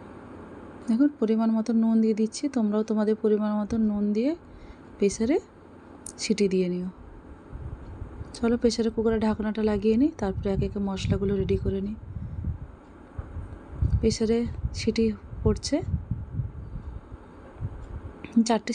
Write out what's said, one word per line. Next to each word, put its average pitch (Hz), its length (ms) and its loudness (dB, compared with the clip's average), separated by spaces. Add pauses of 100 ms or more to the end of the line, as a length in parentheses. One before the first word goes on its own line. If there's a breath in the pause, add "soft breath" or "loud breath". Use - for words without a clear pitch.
(880)
দেখুন, 240 200 6 (120)
পরিমাণ 220 360 4
মতো 220 140 0 (120)
নুন 226 220 4
দিয়ে 220 160 4
দিচ্ছি, 220 240 0 (120)
তোমরাও 214 340 2
তোমাদের 214 320 2
পরিমাণ 214 380 4
মতো 208 140 -2 (140)
নুন 208 160 0 (120)
দিয়ে 240 140 2 (680 loud breath)
প্রেসারে 226 400 2 (840)
সিটি 202 320 2
দিয়ে 185 180 2
নিও। 180 160 -2 (1500)
চলো, 233 260 2
প্রেসারে 226 320 2
কুকারে 226 320 2
ঢাকনাটা 214 440 0
লাগিয়ে 214 320 4
নিই, 311 80 4 (100)
তারপরে 196 340 -2
একে 196 140 0
একে 202 200 -4
মশলাগুলো 196 520 0
রেডি 190 240 2
করে 196 220 0
নিই। 214 100 -6 (2000)
প্রেসারে 226 380 2 (400)
সিটি 226 260 2 (380)
পড়ছে, - 340 2 (2750)
চারটে 226 260 0